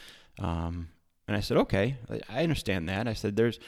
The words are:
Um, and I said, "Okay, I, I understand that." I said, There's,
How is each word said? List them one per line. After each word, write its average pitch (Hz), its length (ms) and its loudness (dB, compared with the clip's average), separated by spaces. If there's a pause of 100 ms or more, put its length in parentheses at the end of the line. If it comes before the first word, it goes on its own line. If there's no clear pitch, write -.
(380)
Um, 85 520 -2 (400)
and 104 80 0
I - 20 0
said, 120 160 0
"Okay, 131 400 2 (140)
I, - 180 -6
I 127 160 -2
understand 95 460 0
that." 104 180 0
I 110 60 0
said, 104 240 -2
There's, 113 200 6 (100)